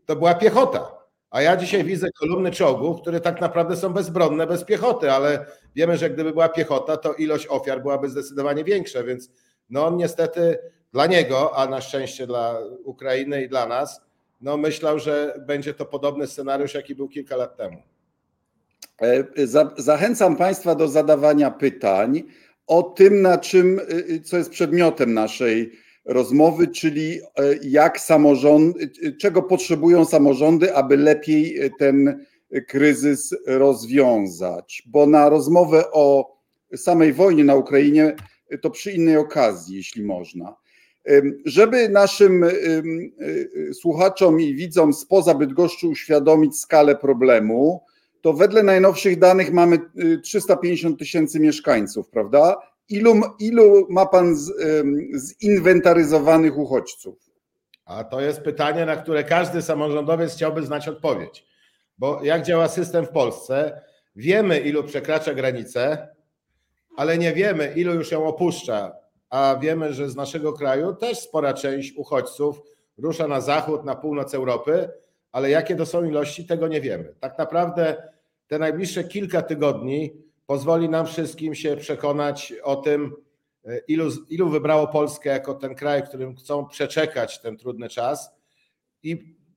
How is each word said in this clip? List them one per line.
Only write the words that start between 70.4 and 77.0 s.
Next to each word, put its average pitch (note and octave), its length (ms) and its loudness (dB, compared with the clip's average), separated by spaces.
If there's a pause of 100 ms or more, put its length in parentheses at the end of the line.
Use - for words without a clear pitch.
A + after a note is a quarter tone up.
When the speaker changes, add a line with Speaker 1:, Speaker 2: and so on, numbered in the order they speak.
Speaker 1:
kraju D3 420 -4
też A3+ 240 -8
spora C#3+ 360 -4
część C#3 420 -8
uchodźców C#3+ 680 -6 (360)
rusza D#3 300 -6
na C#3 120 -4
zachód, D3 440 -4
na C3+ 100 -6
północ C#3+ 400 -8
Europy, C3 540 -2 (440)
ale C3+ 180 -4
jakie D#3+ 260 0
to D#3 100 -4
są F3 180 -4
ilości, D3 420 -6
tego D#3+ 220 -4
nie D#3 120 -4
wiemy. F#2 400 -10